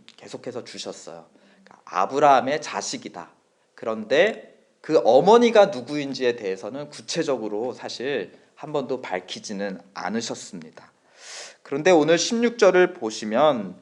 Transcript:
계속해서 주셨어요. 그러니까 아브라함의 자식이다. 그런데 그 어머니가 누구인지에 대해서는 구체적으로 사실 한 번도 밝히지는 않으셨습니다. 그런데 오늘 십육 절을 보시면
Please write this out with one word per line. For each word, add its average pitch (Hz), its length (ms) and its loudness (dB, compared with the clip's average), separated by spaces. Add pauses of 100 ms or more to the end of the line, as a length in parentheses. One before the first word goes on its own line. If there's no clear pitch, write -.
(160)
계속해서 120 480 -14
주셨어요. 85 600 -14 (400)
그러니까 - 200 -20
아브라함의 131 760 2
자식이다. 104 680 -10 (440)
그런데 120 800 -2 (260)
그 156 240 2
어머니가 208 640 6
누구인지에 127 680 -4
대해서는 110 540 -8
구체적으로 120 840 -6
사실 120 600 -8 (240)
한 147 160 -16
번도 131 280 -4
밝히지는 98 800 -8 (140)
않으셨습니다. 90 1000 -10 (720)
그런데 156 280 0
오늘 160 280 6
십육 233 400 -2
절을 180 360 6
보시면 110 880 -2